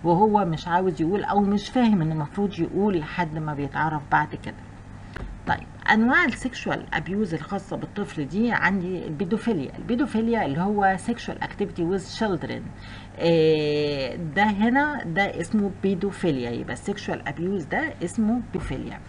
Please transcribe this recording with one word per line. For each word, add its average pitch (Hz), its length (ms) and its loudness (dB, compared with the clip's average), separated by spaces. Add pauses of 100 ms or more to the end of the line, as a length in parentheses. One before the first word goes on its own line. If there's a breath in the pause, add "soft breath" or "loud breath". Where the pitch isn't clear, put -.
وهو 202 420 6
مش 160 220 -2
عاوز 175 340 2
يقول 165 100 2
او 202 280 2
مش 202 300 2
فاهم 220 320 6
انه 156 120 2
المفروض 160 460 -2
يقول 185 400 2
لحد 156 380 -4
ما 156 160 -4
بيتعرف 143 480 -2 (100)
بعد 151 240 2
كده. - 200 -10 (920 loud breath)
طيب، - 200 0 (240)
انواع 247 340 6
السكشوال 220 580 -4 (100)
ابيوز 180 400 -2
الخاصه 160 440 -6
بالطفل 156 500 -4
دي 220 240 0
عندي 180 560 -2
البيدوفيليا. 180 680 -2
البيدوفيليا 226 680 0
اللي 143 160 -2
هو 196 360 2 (100)
sexual - 360 -4
activity - 380 -4
with 175 380 -2
children. 139 420 -2 (580 loud breath)
آه، 151 960 4
ده 170 280 0
هنا 240 600 4
ده 180 380 0
اسمه 202 300 2 (120)
بيدوفيليا، 175 680 0
يبقى 123 220 -4
السكشوال - 540 -6
ابيوز 170 360 -2
ده 262 300 -2 (100)
اسمه 220 380 0 (120)
بيدوفيليا. - 560 -4